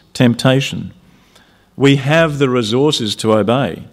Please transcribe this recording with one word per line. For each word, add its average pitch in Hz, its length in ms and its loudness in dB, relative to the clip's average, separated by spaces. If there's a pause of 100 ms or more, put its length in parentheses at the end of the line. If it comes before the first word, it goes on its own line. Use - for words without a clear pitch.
(120)
temptation. 123 800 0 (840)
We 139 200 4
have 147 420 0
the 135 120 0
resources 123 680 -2
to 110 160 -2
obey. 110 600 0